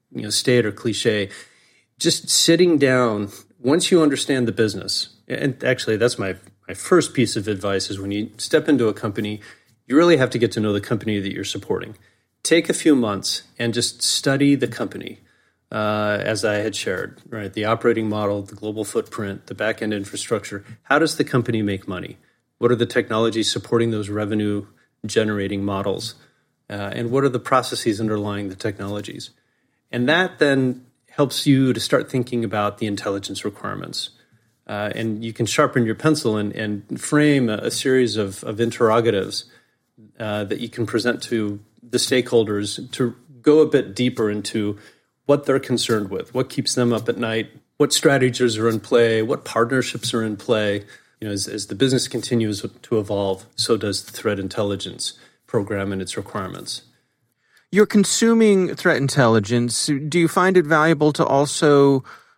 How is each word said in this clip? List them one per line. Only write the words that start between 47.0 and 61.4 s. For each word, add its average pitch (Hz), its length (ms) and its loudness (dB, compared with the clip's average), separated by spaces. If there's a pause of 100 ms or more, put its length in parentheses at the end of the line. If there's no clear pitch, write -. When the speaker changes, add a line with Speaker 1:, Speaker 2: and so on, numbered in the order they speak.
Speaker 1:
at 120 80 -2
night, 113 320 -4 (280)
what 147 160 2
strategies 127 640 4
are 113 100 2
in 110 120 0
play, 113 420 4
what 117 220 -4
partnerships 117 680 -2
are 113 120 0
in 107 120 -4
play. 104 480 -2 (360)
You 110 80 -10
know, 104 40 -4
as, 98 140 -4
as 101 220 -8
the 101 80 -8
business 127 320 2
continues 113 580 -2 (160)
to 113 160 -2
evolve, 98 560 -2
so - 220 0
does 101 280 -4
the - 60 -20
threat 104 300 -4
intelligence 98 720 -6 (340)
program 101 460 -4
and 95 100 -4
its - 140 -10
requirements. 92 680 -10 (880)
Speaker 2:
You're 208 160 6
consuming 214 880 4
threat 165 220 2
intelligence. 120 920 2
Do 151 320 0
you 165 100 4
find 185 280 4
it 165 100 4
valuable 156 460 4
to 156 120 0
also 139 800 4 (340)